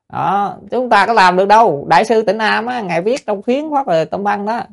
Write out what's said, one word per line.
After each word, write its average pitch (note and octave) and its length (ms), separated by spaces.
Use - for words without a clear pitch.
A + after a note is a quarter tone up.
Đó, F3+ 440
chúng A#3+ 180
ta G3+ 160
có A3+ 80
làm F#3 240
được G3 100
đâu. G3+ 420
Đại F3 160
sư A3 160
Tịnh A3 160
Nam G#3+ 280
á, B3 160
ngài E3+ 200
viết A#3 240
trong G3+ 160
Khuyến D4 300
Pháp C4+ 160
Đề D#3+ 180
Tâm F#3 180
Văn G3+ 220
đó, A3 160